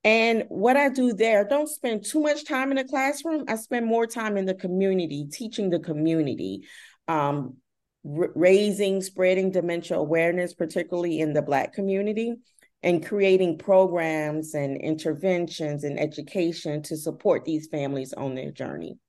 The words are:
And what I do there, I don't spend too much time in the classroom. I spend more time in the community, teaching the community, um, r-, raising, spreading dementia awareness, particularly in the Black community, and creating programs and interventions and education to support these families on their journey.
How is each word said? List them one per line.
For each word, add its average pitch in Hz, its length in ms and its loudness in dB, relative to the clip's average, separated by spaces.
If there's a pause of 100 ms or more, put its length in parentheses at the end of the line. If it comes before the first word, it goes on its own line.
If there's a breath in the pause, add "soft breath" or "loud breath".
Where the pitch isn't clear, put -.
And 226 460 4
what 247 300 4
I 285 100 4
do 254 240 2
there, 214 280 4
I 202 60 0
don't 294 220 0
spend 220 380 -6
too 311 140 0
much 294 260 0
time 269 240 -2
in 269 80 2
the 262 60 -2
classroom. 285 640 -2
I 220 80 -2
spend 233 280 -4
more 226 220 2
time 220 320 -4
in 190 80 -2
the 185 80 0
community, 180 760 0
teaching 220 380 -6
the 170 100 2
community, 151 840 -2 (440 loud breath)
um, 143 500 -2 (500)
r-, 151 280 -2
raising, 190 680 4
spreading 185 500 2
dementia 170 460 -2
awareness, 165 560 0
particularly 170 680 -4
in 151 120 0
the 147 80 2
Black 143 320 -2
community, 208 600 -2 (480 soft breath)
and 170 240 2
creating 190 500 4
programs 160 960 2
and 139 240 -2
interventions 156 1080 -2
and 143 140 -4
education 156 840 -4
to 156 160 -8
support 160 480 0
these 156 220 -4
families 139 440 -6
on 135 220 -6
their 139 160 -8
journey. 104 480 -10 (100)